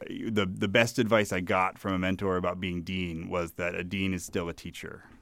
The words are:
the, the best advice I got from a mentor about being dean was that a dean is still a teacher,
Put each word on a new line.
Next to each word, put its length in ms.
the, 380
the 220
best 320
advice 320
I 80
got 400
from 140
a 60
mentor 380
about 220
being 240
dean 460
was 240
that 220
a 80
dean 300
is 120
still 240
a 40
teacher, 500